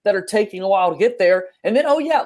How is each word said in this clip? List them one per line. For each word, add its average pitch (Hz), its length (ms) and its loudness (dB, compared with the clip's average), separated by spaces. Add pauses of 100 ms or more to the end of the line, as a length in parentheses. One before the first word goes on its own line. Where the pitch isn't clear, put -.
that 202 100 2
are 185 100 -4
taking 202 380 -4
a 190 60 -4
while 180 240 2
to 156 60 -8
get 240 200 0
there. 185 280 2 (180)
And 214 100 0
then, 294 120 2
oh 294 120 2
yeah, 302 280 0